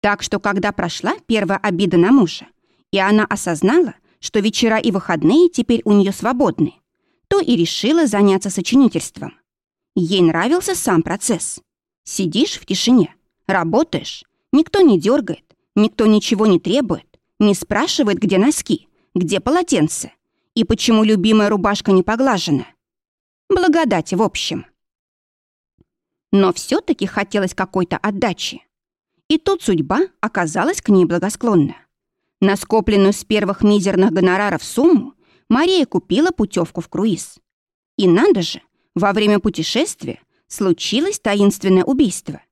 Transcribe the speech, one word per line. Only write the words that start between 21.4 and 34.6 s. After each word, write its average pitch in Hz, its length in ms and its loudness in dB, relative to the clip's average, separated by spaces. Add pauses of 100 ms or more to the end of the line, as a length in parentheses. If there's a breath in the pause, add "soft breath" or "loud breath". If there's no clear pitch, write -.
рубашка 202 420 -2
не 190 120 4
поглажена. 220 600 -2 (840)
Благодать, 320 640 0
в 185 80 -2
общем. - 440 -6 (1700)
Но 196 220 2
все-таки - 520 -4
хотелось 202 480 -4
какой-то - 440 -4
отдачи. 202 680 -6 (680)
И 311 80 2
тут 381 240 -2
судьба 185 400 -2 (200)
оказалась 190 600 -4
к - 80 -6
ней 185 160 6
благосклонна. 175 680 -2 (640)
На 196 140 2
скопленную 202 580 0
с - 100 -8
первых 202 380 -2
мизерных 196 500 2
гонораров 185 520 0